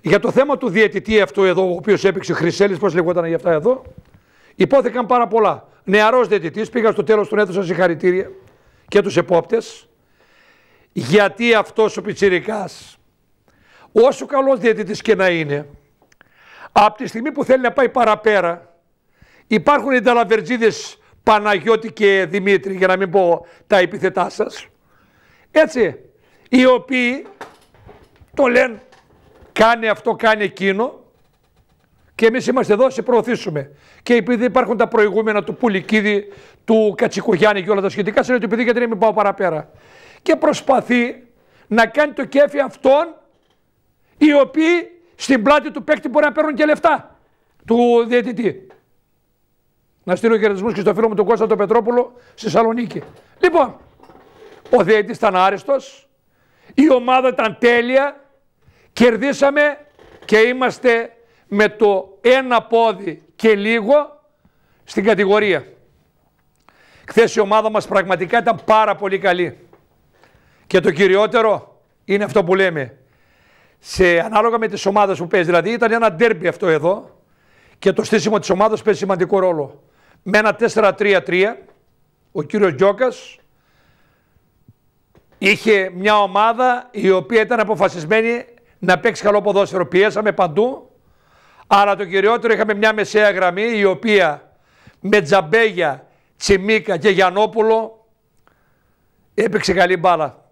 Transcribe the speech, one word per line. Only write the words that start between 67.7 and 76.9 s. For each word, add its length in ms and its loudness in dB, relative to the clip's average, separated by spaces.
μας 160 -4
πραγματικά 520 -2
ήταν 260 -2
πάρα 320 2
πολύ 220 -6
καλή. 400 -2
Και 140 2
το 100 0
κυριότερο 920 0
είναι 200 -2
αυτό 200 -2
που 100 0
λέμε. 440 -2
Σε, 400 0
ανάλογα 400 0
με 100 -4
τις 180 -6
ομάδες 320 0
που 80 -8
παίζει, 200 0
δηλαδή 240 0
ήταν 220 -2
ένα 200 0
ντέρμπι 360 -2
αυτό 200 -4
εδώ 500 -2